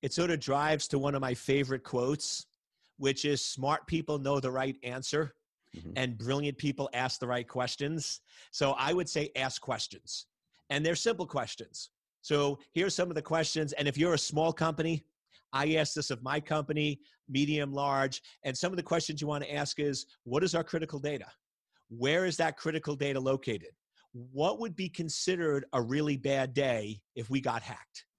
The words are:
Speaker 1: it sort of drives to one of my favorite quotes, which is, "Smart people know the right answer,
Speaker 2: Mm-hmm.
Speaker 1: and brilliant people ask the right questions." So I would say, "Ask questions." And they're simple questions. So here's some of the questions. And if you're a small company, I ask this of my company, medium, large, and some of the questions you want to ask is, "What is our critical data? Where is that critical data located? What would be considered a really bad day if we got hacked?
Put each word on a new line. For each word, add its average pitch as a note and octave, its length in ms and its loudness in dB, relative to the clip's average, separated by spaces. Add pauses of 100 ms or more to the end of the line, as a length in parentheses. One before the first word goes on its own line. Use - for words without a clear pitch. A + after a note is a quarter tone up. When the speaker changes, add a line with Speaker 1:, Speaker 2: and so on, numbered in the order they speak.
Speaker 1:
it C#3 120 -2
sort E3+ 180 2
of D#3+ 80 2
drives C#3+ 500 2
to C#3+ 100 2
one C#3 160 2
of C#3 60 0
my C3 140 0
favorite C3+ 480 2
quotes, C3 640 -2 (520)
which C3+ 260 2
is, D3 200 2
"Smart C#3 420 -2
people D#3+ 320 0
know C#3 220 2
the C3 100 -2
right C3 320 -2
answer, C3+ 520 -4 (420)
Speaker 2:
Mm-hmm. E2+ 200 -12
Speaker 1:
and B2+ 200 0
brilliant C3+ 400 -2
people C#3 380 0
ask B2+ 260 0
the B2+ 60 -4
right B2 200 0
questions." C#3+ 720 -4 (320)
So C#3 260 2
I C#3+ 160 2
would F3+ 140 0
say, - 280 -2
"Ask C3 240 -2
questions." - 680 -6 (440)
And C#3+ 140 0
they're E3 120 4
simple G#3 300 0
questions. - 640 -8 (320)
So C#3+ 360 2 (140)
here's F3+ 220 2
some F3 160 0
of D#3+ 60 -4
the D3 60 -2
questions. D#3 520 0
And D3 120 0
if C#3 120 0
you're E3 160 4
a D3 40 4
small D#3 340 2
company, D#3+ 520 0 (480)
I D3 220 2
ask D#3 200 4
this D3 160 -2
of B2 120 -4
my C#3 180 0
company, D3 600 0 (280)
medium, C#3+ 440 2
large, C#3 500 2 (220)
and C3+ 120 -2
some F3+ 160 0
of F#3 40 -2
the F3 60 -2
questions D#3 380 0
you D3+ 60 -2
want D3 180 -2
to - 80 -8
ask C#3+ 260 -2
is, D3 280 -2 (180)
"What C3 180 2
is F#3 120 2
our E3 100 2
critical D#3+ 360 -4
data? C#3 260 -4 (640)
Where C#3 360 4
is F3 140 0
that D#3+ 180 2
critical D3+ 400 -2
data C#3 240 0
located? C3 520 0 (400)
What C3+ 480 0
would A3+ 160 -4
be F#3 120 -2
considered E3 840 0
a C3 100 2
really C#3+ 340 2
bad C3+ 380 0
day A2+ 480 0 (120)
if A2+ 140 -8
we C3+ 120 2
got A#2+ 220 0
hacked? - 440 -14 (120)